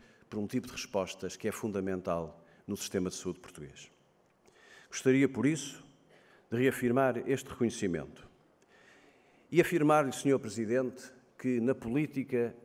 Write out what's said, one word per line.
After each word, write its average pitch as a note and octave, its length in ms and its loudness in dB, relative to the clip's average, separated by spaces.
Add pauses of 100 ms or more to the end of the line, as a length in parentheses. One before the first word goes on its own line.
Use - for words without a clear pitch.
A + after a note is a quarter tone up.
(280)
por G#2+ 120 -6
um G#2 80 -2
tipo B2 180 -4
de - 80 -14
respostas - 640 -4
que - 100 -4
é G2+ 40 -2
fundamental F#2 920 -4 (220)
no G#2 100 -4
sistema F#2 360 -2
de - 60 -10
saúde F2+ 220 -8
português. - 520 -18 (1000)
Gostaria, C3 400 4
por B2 160 0
isso, - 400 -2 (640)
de A#2 80 -2
reafirmar B2 600 4 (120)
este C3 200 -2
reconhecimento F2 800 -2 (1200)
e D#3+ 120 4
afirmar-lhe, D3+ 500 4
senhor C3+ 280 2
Presidente, A#2 720 -2 (260)
que B2 240 0
na B2+ 120 2
política B2+ 800 -2 (120)